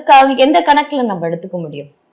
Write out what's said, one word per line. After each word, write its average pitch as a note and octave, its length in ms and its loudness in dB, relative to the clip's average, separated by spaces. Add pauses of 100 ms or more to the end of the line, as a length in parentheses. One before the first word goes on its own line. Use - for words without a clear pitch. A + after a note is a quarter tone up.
க-, C4+ 340 4
எந்த D4 240 2
கணக்குல D4 420 0
நம்ம F3+ 240 -6
எடுத்துக்க E3+ 300 -10
முடியும்? D3 340 -14 (220)